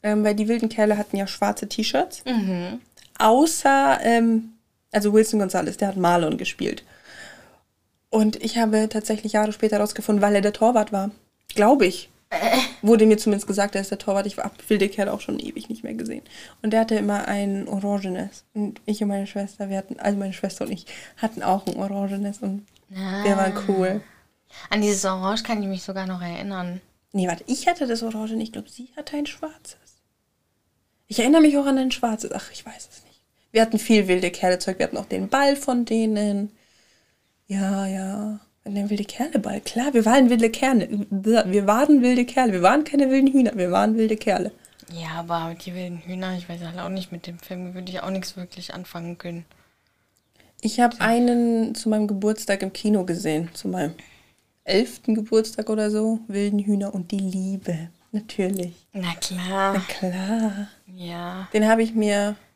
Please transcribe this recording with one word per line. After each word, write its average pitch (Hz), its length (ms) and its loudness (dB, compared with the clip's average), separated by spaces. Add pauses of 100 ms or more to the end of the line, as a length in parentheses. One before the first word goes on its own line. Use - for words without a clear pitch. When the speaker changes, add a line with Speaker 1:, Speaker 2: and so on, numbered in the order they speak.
Speaker 1:
ähm, 214 220 2
weil 208 100 4
die 208 140 0
wilden 226 200 0
Kerle 214 280 2
hatten 208 200 -4
ja 196 100 -2
schwarze 208 420 -2
T-Shirts. - 560 -2
Speaker 2:
Mhm. 190 560 -2 (380)
Speaker 1:
Außer, 277 840 4
ähm, 226 500 2 (400)
also 208 200 2
Wilson 214 280 6
Gonzalez, 190 360 -2
der 202 120 0
hat 196 80 -4
Marlon 175 420 2
gespielt. - 460 -6 (1300)
Und 214 320 2
ich 233 160 -4
habe 220 300 2
tatsächlich 214 460 -4
Jahre 214 180 2
später 214 260 0
rausgefunden, 208 440 0
weil 208 120 4
er 202 60 4
der 208 120 0
Torwart 220 400 2
war. 196 180 -2 (440)
Glaube 214 320 6
ich. - 220 -4 (220)
Speaker 2:
Äh. 220 280 2 (240)
Speaker 1:
Wurde 220 240 8
mir 214 120 8
zumindest 208 280 0
gesagt, 202 280 -2
er 196 80 -2
ist 196 80 -10
der 202 80 -6
Torwart. 196 280 -2
Ich 202 120 -8
hab - 320 -10
wilde 202 180 4
Kerle 202 240 -2
auch 208 80 -6
schon 214 180 -6
ewig - 300 -12
nicht 226 160 -10
mehr - 100 -8
gesehen. 220 280 -10 (400)
Und 214 100 -2
der 220 80 4
hatte 226 160 0
immer 208 320 -2
ein 202 400 -4
orangenes. 196 760 -4 (100)
Und 208 320 -6
ich 208 160 -4
und 208 60 -2
meine 202 180 -4
Schwester, 202 420 -10
wir 196 80 -6
hatten, 190 240 -10
also 208 180 -2
meine 196 140 -6
Schwester - 320 -6
und - 80 -8
ich, - 140 -12 (320)
hatten 226 240 -6
auch 190 240 0
ein - 100 -6
orangenes 196 640 -6
und 202 280 -8 (260)
Speaker 2:
Ah. 190 300 -6
Speaker 1:
wir 202 140 2
waren 190 160 0 (160)
cool. 190 320 0 (680)
Speaker 2:
An 208 140 0
dieses 208 220 0
Orange 190 400 -2
kann 214 180 -4
ich 196 60 -4
mich 190 160 -6
sogar 190 240 -8
noch 185 120 -6
erinnern. 180 600 -8 (320)
Speaker 1:
Nee, 185 160 0
warte, 170 180 -6
ich 269 220 -2
hatte 339 180 -2
das 226 160 -4
Orange 220 320 -6
nicht. 226 140 -4
Ich 220 40 -16
glaub, 214 160 -14
sie 247 280 -20
hatte 294 200 -12
ein 294 100 -4
schwarzes. - 500 -14 (1300)
Ich 214 140 -4
erinnere 285 220 6
mich 294 140 8
auch 277 100 2
an 269 120 2
ein 262 140 0
schwarzes. - 400 -4
Ach, - 200 -10
ich - 140 -18
weiß - 240 -20
es - 140 -20
nicht. - 160 -20 (320)
Wir 220 100 6
hatten 220 160 2
viel 208 300 4
wilde 180 240 2
Kerle-Zeug. 185 480 0
Wir - 60 2
hatten - 100 -6
auch 202 100 -6
den 190 220 -6
Ball 277 260 4
von 254 300 -2
denen. 208 680 0 (960)
Ja, 196 400 -2
ja. 202 540 -8 (240)
Wir 202 80 -10
hatten - 20 -8
den 202 160 -2
wilde 208 140 -2
Kerle-Ball. 247 560 -4
Klar, 262 340 -4
wir 226 100 6
waren 247 240 8
wilde 226 220 4
Kerle. 254 380 2 (220)
Wir 202 580 2
waren 269 340 6
wilde 247 220 4
Kerle. 247 280 2
Wir 180 100 0
waren 247 200 6
keine 285 260 2
wilden 269 240 4
Hühner. 254 220 4
Wir 180 160 0
waren 208 260 2
wilde 220 200 2
Kerle. 202 340 -2 (420)
Speaker 2:
Ja, 165 180 -12 (100)
aber 170 340 -4 (100)
die 180 120 -10
wilden 180 280 -10
Hühner, 185 320 -8
ich 175 120 -12
weiß 175 140 -12
halt 170 180 -12
auch 180 80 -8
nicht, 185 240 -8
mit 175 160 -14
dem 170 100 -14
Film 180 360 -12
würde 185 180 -12
ich 185 80 -8
auch 190 100 -8
nichts 190 260 -8
wirklich 180 380 -14
anfangen 170 420 -12
können. 170 280 -12 (1160)
Speaker 1:
Ich 226 160 -4
hab 240 180 6
Speaker 2:
Tja. 214 100 -2
Speaker 1:
einen 233 680 2
zu - 140 -6
meinem 214 180 2
Geburtstag 208 540 -2
im 190 140 -6
Kino 208 320 2
gesehen. 165 480 -2
Zu - 140 -12
meinem 175 260 -4 (720)
elften 220 500 0
Geburtstag 220 560 0
oder 214 200 0
so. 220 380 0
Wilden 202 300 0
Hühner 202 360 -2
und 180 180 -6
die 196 60 -2
Liebe. 185 680 -4 (240)
Natürlich. 190 600 -4 (180)
Speaker 2:
Na 175 220 -6
klar. 190 580 -2
Speaker 1:
Na 196 160 0
klar. 202 800 -4 (200)
Speaker 2:
Ja. 180 680 -12
Speaker 1:
Den 214 120 4
hab 226 120 6
ich 226 160 0
mir 208 420 0 (200)